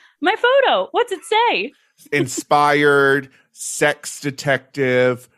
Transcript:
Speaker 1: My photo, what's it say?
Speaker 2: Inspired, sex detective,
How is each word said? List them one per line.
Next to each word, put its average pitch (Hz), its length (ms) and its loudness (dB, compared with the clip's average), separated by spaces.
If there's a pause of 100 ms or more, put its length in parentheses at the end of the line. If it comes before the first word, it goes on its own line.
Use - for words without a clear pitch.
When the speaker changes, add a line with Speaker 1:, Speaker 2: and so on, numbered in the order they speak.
(200)
Speaker 1:
My 359 140 -2
photo, 453 580 0
what's 466 200 -2
it 339 120 -10
say? 427 480 -2 (380)
Speaker 2:
Inspired, 143 1160 2 (240)
sex - 680 -4
detective, 127 1160 -2